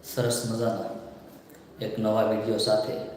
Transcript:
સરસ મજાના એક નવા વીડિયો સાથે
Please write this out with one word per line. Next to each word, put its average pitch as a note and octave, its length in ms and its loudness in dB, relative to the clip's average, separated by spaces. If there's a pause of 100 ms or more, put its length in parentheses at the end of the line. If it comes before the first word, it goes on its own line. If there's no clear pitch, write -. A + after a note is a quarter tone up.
(120)
સરસ A#2 260 2 (120)
મજાના A2+ 400 0 (880)
એક A2 180 -4
નવા A2 320 4
વીડિયો A2 280 2
સાથે G#2+ 360 2 (220)